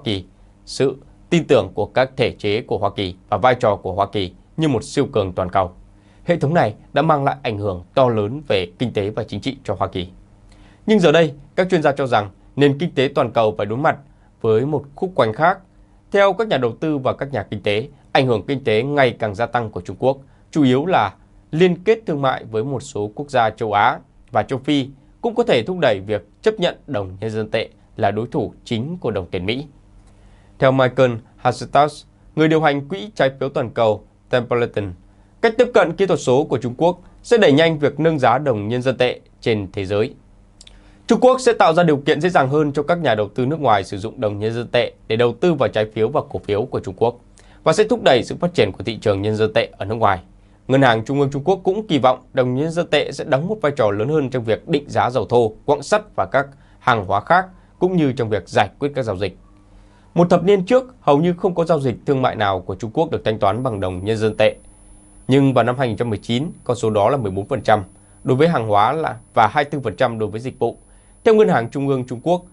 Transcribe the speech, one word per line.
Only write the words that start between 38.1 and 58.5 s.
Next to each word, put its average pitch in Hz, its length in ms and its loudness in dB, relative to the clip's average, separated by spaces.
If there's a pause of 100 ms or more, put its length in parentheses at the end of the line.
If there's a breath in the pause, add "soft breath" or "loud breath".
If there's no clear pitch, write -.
giá 123 180 4
đồng 113 300 -2
nhân 123 140 -4
dân 123 160 -2
tệ 123 220 0 (220)
trên 104 300 -2
thế - 140 -6
giới. 104 300 -2 (920 soft breath)
Trung 226 120 4
Quốc 254 220 4
sẽ 240 120 4
tạo 180 200 4
ra 175 100 4
điều 156 140 4
kiện 147 240 0
dễ 180 80 0
dàng 151 200 2
hơn 147 220 0
cho 147 120 -4
các 175 140 0
nhà 135 180 0
đầu 104 140 -2
tư 127 160 -2
nước 156 140 -2
ngoài 107 240 2
sử 101 140 -8
dụng 110 240 -10
đồng 101 180 -2
nhân 110 140 -2
dân 117 140 -6
tệ - 260 0 (140)
để 110 80 -2
đầu 120 180 2
tư 175 200 0
vào 131 160 0
trái 110 240 -2
phiếu 113 160 0
và 143 200 -2
cổ 92 100 -8
phiếu 104 260 -2
của 123 140 -6
Trung 95 180 -8
Quốc 120 180 0 (480 soft breath)
và 160 100 2
sẽ 214 100 2
thúc 226 200 -2
đẩy 135 200 4
sự - 160 -8
phát 175 140 -2
triển 101 180 2
của - 120 -12
thị 107 140 -6
trường 98 240 0
nhân 107 140 -2
dân 107 180 0
tệ 117 240 0
ở 101 80 -8
nước 110 100 -4
ngoài. 101 240 0 (480 soft breath)
Ngân 135 140 2
hàng 110 240 4
Trung 139 140 -2
ương 139 120 0
Trung 143 120 -6
Quốc 185 200 0
cũng 214 240 -2
kỳ 147 120 0
vọng 127 200 2 (140)
đồng 127 220 0
nhân 156 160 -2
dân 170 160 -4
tệ - 240 0
sẽ 143 120 -8
đóng 143 240 -2
một 214 140 -4
vai 147 140 0
trò 107 160 2
lớn 107 180 -2
hơn 147 200 0
trong 123 140 -4
việc 107 240 -2
định 147 220 -2
giá 110 200 0
dầu 123 160 -2
thô, 120 280 2 (120)
quặng 143 180 0
sắt - 320 -4
và 95 100 -2
các 139 220 0 (320 soft breath)
hàng 113 260 0
hóa 98 160 0
khác, 185 240 2 (340 loud breath)
cũng 185 180 0
như 139 160 2
trong 117 160 -4
việc 101 200 -4
giải 110 200 2 (100)